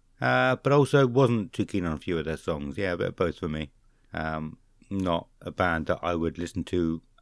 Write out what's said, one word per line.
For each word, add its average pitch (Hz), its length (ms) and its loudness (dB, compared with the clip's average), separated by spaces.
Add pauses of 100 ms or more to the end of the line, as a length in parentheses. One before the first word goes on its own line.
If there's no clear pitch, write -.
(220)
uh, 127 340 2
but 139 160 2
also 139 340 6
wasn't 120 460 2
too 104 140 -2
keen 95 180 -2
on 82 80 0
a 76 60 -4
few 90 200 -2
of 78 60 -4
their 78 140 -4
songs. 71 400 -6
Yeah, 95 140 -2
a 87 40 -2
bit 95 120 -2
of - 80 -8
both 85 220 -2
for 90 100 -4
me. 78 220 -6 (440)
Um, 78 420 -6 (340)
not 90 380 -2 (140)
a - 80 -10
band 82 360 0
that 87 160 0
I 87 120 -2
would 82 240 -2
listen 85 260 -6
to 82 380 -2 (200)